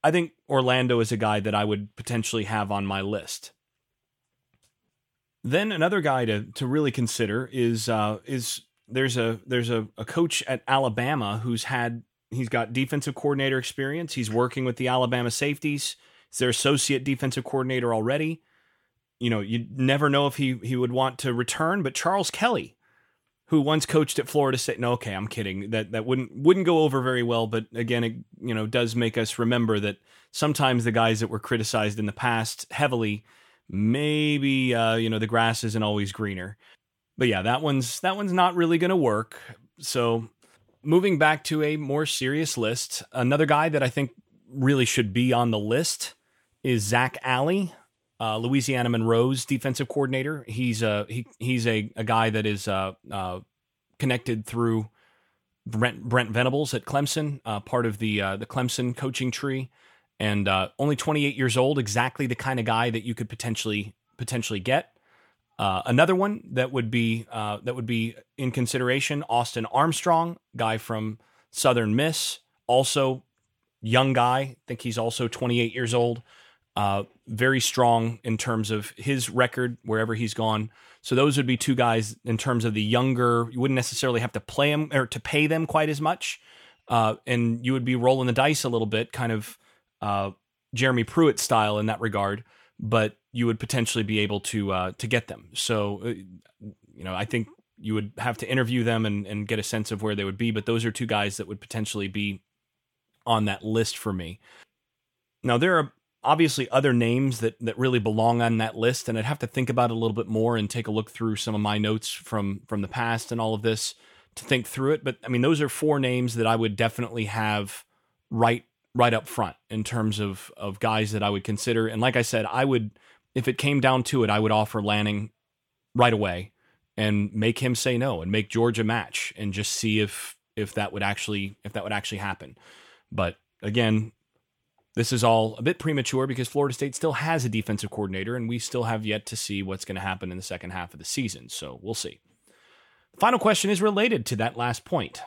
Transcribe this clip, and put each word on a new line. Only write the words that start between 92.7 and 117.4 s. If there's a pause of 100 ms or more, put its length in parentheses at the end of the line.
but (140)
you
would
potentially
be
able
to,
uh,
to
get
them.
So,
uh, (800)
you
know,
I
think (300)
you
would
have
to
interview
them
and,
and
get
a
sense
of
where
they
would
be,
but
those
are
two
guys
that
would
potentially
be (840)
on
that
list
for
me. (1040)
Now,
there
are (300)
obviously
other
names
that,
that
really
belong
on
that
list,
and
I'd
have
to
think
about
it
a
little
bit
more
and
take
a
look
through
some
of
my
notes
from,
from
the
past
and
all
of
this (400)
to
think
through
it.
But,
I
mean,
those
are
four
names
that
I
would
definitely
have (440)